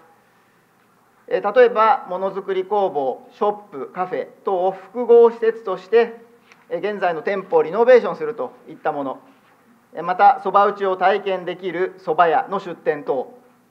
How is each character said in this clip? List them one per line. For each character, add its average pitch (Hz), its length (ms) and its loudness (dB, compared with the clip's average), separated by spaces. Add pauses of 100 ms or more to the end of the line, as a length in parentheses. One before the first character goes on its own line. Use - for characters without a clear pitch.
(1300)
え、 180 120 -2
例 208 240 4
え 233 60 6
ば、 214 400 2
も 180 80 -6
の 190 120 -4
づ 190 120 -8
く 196 100 -8
り 185 140 -4
工 196 240 0
房、 135 400 -6
シ - 100 -20
ョ 208 80 0
ッ 208 40 0 (180)
プ、 131 200 -12
カ 185 160 -8
フ 165 100 -8
ェ - 120 -8 (160)
等 185 220 -2
を 185 60 0
複 240 340 -10
合 233 240 8
施 233 80 -6
設 226 260 -4
と 180 140 -6
し - 100 -20
て、 226 320 2 (480)
え、 165 80 -6
現 196 240 -6
在 175 140 -2
の 151 80 -8
店 196 180 -4
舗 180 160 -4
を 156 60 6
リ 156 80 -4
ノ 226 160 0
ベ 254 80 8
ー 226 60 6
シ 202 60 -2
ョ 170 60 -4
ン - 40 -8
す 160 60 -10
る 151 120 -6
と 127 180 -10 (160)
い 160 40 -20
っ - 40 -20
た 156 160 -4
も 143 100 -6
の、 131 160 -8 (760)
え、 160 80 -10
ま 180 120 -4
た、 202 280 4
そ 196 80 -4
ば 202 160 4
打 202 80 0
ち 202 100 -6
を 185 140 -2
体 196 240 2
験 185 240 -6
で 180 100 -8
き 185 160 -10
る 185 240 -4
そ 165 180 -6
ば 170 140 4
屋 127 220 0
の 151 100 -6
出 170 140 -12
店 151 280 -4
等 131 300 -6 (380)